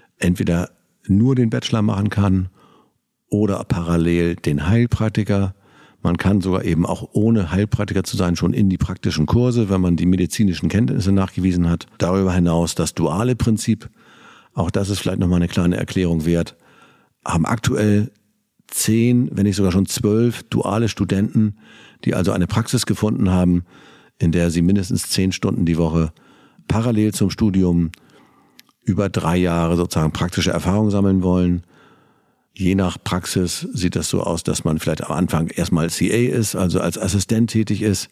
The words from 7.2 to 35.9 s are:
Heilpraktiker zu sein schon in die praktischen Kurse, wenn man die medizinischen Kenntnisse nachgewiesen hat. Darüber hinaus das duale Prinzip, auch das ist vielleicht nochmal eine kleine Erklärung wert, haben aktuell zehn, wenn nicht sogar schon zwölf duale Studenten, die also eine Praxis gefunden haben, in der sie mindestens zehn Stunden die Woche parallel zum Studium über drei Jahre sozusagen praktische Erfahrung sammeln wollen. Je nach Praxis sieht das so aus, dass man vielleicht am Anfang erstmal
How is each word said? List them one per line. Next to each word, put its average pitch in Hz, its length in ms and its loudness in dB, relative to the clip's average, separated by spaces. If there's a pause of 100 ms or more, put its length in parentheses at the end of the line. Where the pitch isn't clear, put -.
Heilpraktiker 98 540 0
zu - 120 -6
sein 87 200 0
schon 87 160 0
in 107 160 2
die 92 100 0
praktischen 78 480 -2
Kurse, 120 440 2
wenn 95 100 2
man 90 160 2
die 85 100 0
medizinischen 90 640 0
Kenntnisse 98 440 0
nachgewiesen 92 560 0
hat. 85 180 -2 (120)
Darüber 92 340 2
hinaus 85 420 2
das 80 200 -4
duale 90 400 -2
Prinzip, 113 540 -2 (680)
auch 90 160 -2
das 98 200 -2
ist 101 100 -2
vielleicht 92 180 -4
nochmal 90 180 2
eine 87 120 2
kleine 87 280 0
Erklärung 87 480 -2
wert, 85 320 0 (680)
haben - 220 0
aktuell 104 680 0 (560)
zehn, 123 640 2
wenn 98 120 0
nicht 98 120 2
sogar 95 160 2
schon 92 140 2
zwölf 113 580 0
duale 113 440 -2
Studenten, 101 680 0 (480)
die - 100 0
also 95 180 0
eine 90 140 0
Praxis - 400 -2
gefunden 107 440 0
haben, 90 340 2 (540)
in 82 140 2
der 85 180 2
sie 85 120 0
mindestens 95 460 0
zehn 95 240 0
Stunden 95 340 -2
die 80 120 0
Woche 82 340 0 (560)
parallel 107 440 0
zum 98 180 0
Studium 90 600 2 (920)
über 98 240 0
drei 85 280 -2
Jahre 85 400 2
sozusagen 82 360 0
praktische 87 380 -2
Erfahrung 92 400 0
sammeln 98 320 2
wollen. 90 400 2 (920)
Je 95 200 0
nach 95 280 0
Praxis 90 720 -4
sieht 92 240 -2
das 85 140 -4
so 92 120 -2
aus, 87 200 -2
dass - 220 -4
man 78 140 0
vielleicht 78 260 -4
am - 80 -8
Anfang 82 360 0
erstmal 82 420 -2